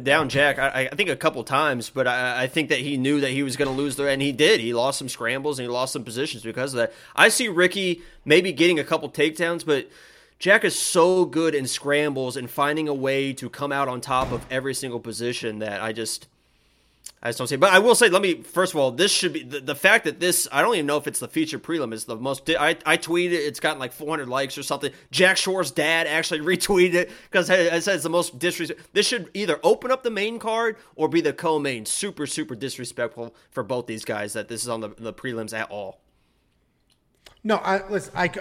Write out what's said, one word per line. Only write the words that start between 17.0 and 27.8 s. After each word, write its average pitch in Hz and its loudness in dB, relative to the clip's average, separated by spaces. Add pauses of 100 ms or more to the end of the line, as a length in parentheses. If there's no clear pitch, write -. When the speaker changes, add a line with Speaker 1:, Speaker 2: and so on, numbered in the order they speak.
Speaker 1:
I 117 -6
just 117 -8
don't 127 -6
see 139 -2
it. 131 -8
But 185 8
I 202 10
will 226 6
say, 233 8
let 185 4
me, 170 0
first 180 -2
of 156 -2
all, 131 2
this 170 2
should 180 0
be, 147 -6
the, 127 -12
the 135 -6
fact 214 4
that 147 -4
this, 175 0
I 143 4
don't 226 4
even 156 0
know 151 2
if 143 -6
it's 120 -6
the 120 -6
feature 156 -4
prelim, 147 -4
is 110 -10
the 120 -10
most, 131 -6
di-, 160 2
I, 160 2 (100)
I 160 4
tweeted 175 -2
it, 170 0
it's 143 -6
gotten, 151 -2
like, 127 -8
four 147 -10
hundred 147 -4
likes 135 -4
or 147 -10
something. 139 -4 (180)
Jack 180 4
Shore's 185 -2
dad 165 2
actually 156 -2
<laughs> - -
retweeted 180 2
it, 175 2 (220)
'cause 185 2
I, 170 4
I 170 0